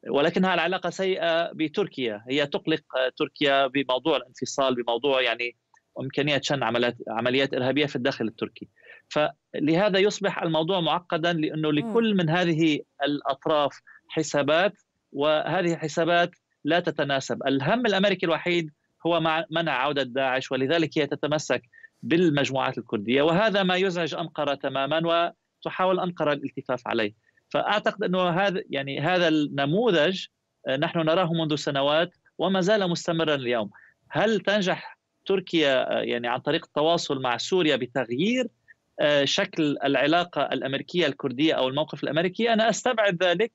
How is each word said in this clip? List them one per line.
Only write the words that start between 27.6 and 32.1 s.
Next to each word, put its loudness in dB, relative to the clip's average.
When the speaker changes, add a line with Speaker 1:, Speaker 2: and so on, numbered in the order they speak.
Speaker 1:
أنه 0
هذا، 0
يعني -6
هذا 2
النموذج، 2
آه، -2
نحن -2
نراه 2
منذ 0
سنوات 0